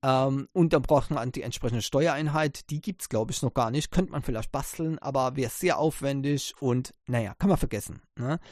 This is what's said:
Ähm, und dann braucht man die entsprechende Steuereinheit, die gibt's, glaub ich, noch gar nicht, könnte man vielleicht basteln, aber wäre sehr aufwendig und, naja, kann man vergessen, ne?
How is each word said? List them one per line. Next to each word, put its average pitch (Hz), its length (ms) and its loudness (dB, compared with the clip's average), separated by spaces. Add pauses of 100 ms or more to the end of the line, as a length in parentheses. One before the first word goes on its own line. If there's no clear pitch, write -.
Ähm, 135 480 2
und 170 200 4
dann 147 100 4
braucht 139 300 4
man 127 180 -2
die - 120 -8
entsprechende 117 400 -4
Steuereinheit, 151 880 0
die 151 100 -4
gibt's, - 280 -8
glaub 113 220 0
ich, - 120 -4
noch 131 120 0
gar 117 160 2
nicht, 143 220 -2
könnte - 180 2
man 147 120 -4
vielleicht 110 280 -4
basteln, 156 480 -4
aber 131 380 0
wäre 127 140 -2
sehr - 280 0
aufwendig 139 800 0
und, 127 340 0 (140)
naja, 113 280 -2
kann 196 160 2
man 160 80 4
vergessen, - 420 -4 (160)
ne? 135 240 -2 (120)